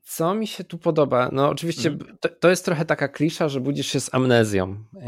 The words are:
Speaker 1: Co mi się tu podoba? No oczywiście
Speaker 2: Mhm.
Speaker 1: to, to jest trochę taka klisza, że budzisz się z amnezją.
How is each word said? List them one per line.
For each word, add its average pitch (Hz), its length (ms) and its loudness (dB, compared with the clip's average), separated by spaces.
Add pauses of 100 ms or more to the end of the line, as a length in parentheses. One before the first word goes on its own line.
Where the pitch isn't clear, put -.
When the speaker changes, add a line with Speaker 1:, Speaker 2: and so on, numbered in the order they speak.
Speaker 1:
Co 196 320 -2
mi 220 120 -4
się - 160 -12
tu 175 140 -12
podoba? 147 560 2
No 139 160 2
oczywiście 160 400 -2
Speaker 2:
Mhm. - 300 -8
Speaker 1:
to, - 100 -2
to - 200 2
jest 180 160 2
trochę 160 200 0
taka 147 220 -2
klisza, 156 420 -2
że 135 120 -2
budzisz 143 260 -2
się 143 120 -2
z - 140 -6
amnezją. 107 720 2 (240)